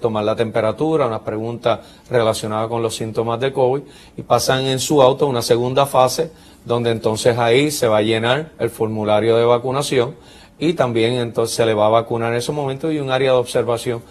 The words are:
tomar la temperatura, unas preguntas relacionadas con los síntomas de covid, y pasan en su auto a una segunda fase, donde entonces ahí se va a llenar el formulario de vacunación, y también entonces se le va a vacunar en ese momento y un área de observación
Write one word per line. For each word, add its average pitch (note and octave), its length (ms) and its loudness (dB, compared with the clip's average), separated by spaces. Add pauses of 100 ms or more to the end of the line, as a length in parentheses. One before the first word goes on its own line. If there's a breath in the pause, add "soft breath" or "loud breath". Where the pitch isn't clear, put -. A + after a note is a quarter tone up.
tomar G#2+ 220 -2
la G#2+ 120 0
temperatura, A#2 720 -2
unas A2 140 -4
preguntas A2+ 600 -4 (280 loud breath)
relacionadas A2 600 0
con A#2 120 -4
los A2+ 140 -4
síntomas A#2 440 -4
de C3+ 140 -2
covid, C3+ 300 0 (340 loud breath)
y - 60 -12
pasan C3 420 0
en C3 140 0
su D3 220 2
auto C3+ 240 6
a C#3+ 40 0
una A#2+ 140 -2
segunda B2+ 420 2
fase, C3+ 460 0 (320 soft breath)
donde A#2+ 260 0
entonces A2+ 480 0
ahí A#2+ 320 2
se D3 180 -2
va G#2+ 100 4
a G#2+ 40 4
llenar A#2 560 0
el A#2+ 140 -2
formulario A2 640 0
de A#2 80 4
vacunación, B2+ 680 0 (420 loud breath)
y E3 160 0
también A#2+ 420 0
entonces A#2 400 -2
se A#2 100 2
le A2 80 2
va G#2 140 4
a - 20 4
vacunar A#2 420 0
en A#2+ 80 -2
ese C3+ 140 -4
momento C#3 380 -4
y D#3 80 -2
un C3+ 120 -4
área C3 220 2
de B2+ 40 4
observación A#2 720 -2